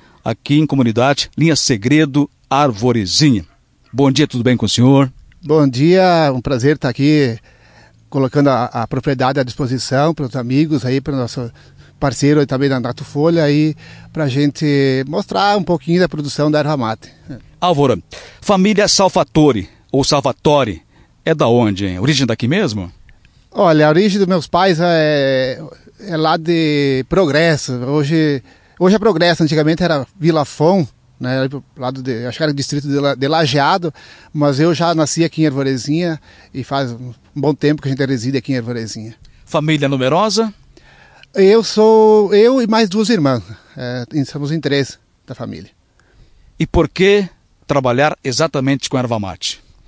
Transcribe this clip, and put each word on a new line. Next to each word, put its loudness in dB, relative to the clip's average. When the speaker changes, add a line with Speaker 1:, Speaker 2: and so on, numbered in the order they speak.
Speaker 1:
aqui -2
em 4
comunidade 0
Linha 2
Segredo 0
Arvorezinha. 0
Bom 2
dia, 2
tudo -6
bem 4
com -2
o -2
senhor? 4
Speaker 2:
Bom 2
dia, 2
um -4
prazer 0
estar -4
aqui 0
colocando 0
a, 2
a -6
propriedade -2
à 0
disposição -2
para -6
os -12
amigos -2
aí, -2
para -8
o -4
nosso -8
parceiro 2
aí 2
também -2
da 0
Nato -8
Folha 0
aí, 0
pra -4
gente 0
mostrar -2
um -2
pouquinho -2
da 0
produção -2
da 2
erva -2
mate. -6
Speaker 1:
Álvaro, 0
família 2
Salvatore, 2
ou 0
Salvatore, 0
é 0
da 0
onde, 2
hein? -6
Origem 0
daqui -4
mesmo? -4
Speaker 2:
Olha, 4
a 4
origem 2
dos 2
meus -2
pais 0
é, 0
é -8
lá 0
de 0
Progresso. 0
Hoje, -2
hoje 4
é 0
Progresso, 2
antigamente 0
era 0
Vila 0
Fon, 2
né, -4
ali -2
pro -10
lado -8
de, -6
acho -10
que -2
era 0
o -2
distrito -6
de -2
La-, 0
de -4
Lajeado, 0
mas 0
eu 4
já 0
nasci 0
aqui -2
em 2
Arvorezinha -2
e -10
faz -4
um -14
bom -2
tempo 0
que -6
a -2
gente -2
reside -2
aqui -6
em -2
Arvorezinha. -10
Speaker 1:
Família -2
numerosa? 0
Speaker 2:
Eu 4
sou, 4
eu 4
e -2
mais 2
duas -2
irmãs, 2
é, -8
em, -2
somos -8
em -4
três -2
da -16
família. -14
Speaker 1:
E -2
por 2
que 2
trabalhar 0
exatamente -2
com -2
erva -2
mate? -8